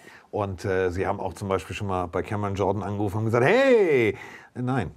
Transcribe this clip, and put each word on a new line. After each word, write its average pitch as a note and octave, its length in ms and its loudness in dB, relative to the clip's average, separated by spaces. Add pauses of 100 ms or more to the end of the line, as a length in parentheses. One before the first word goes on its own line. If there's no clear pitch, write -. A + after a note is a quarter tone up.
(300)
Und, G2 360 -4
äh, F#2 240 0
sie F2+ 160 -2
haben G2 120 -2
auch A2 140 -6
zum G2 160 -8
Beispiel F#2+ 260 -2
schon G#2 120 -6
mal F2+ 200 -2
bei E2+ 160 -2
Cameron G#2 320 -4
Jordan G2 280 0
angerufen G2+ 340 -4
und A2 80 -2
gesagt, A#2 220 2
„Hey, G3 680 4 (380)
nein, B2 440 -2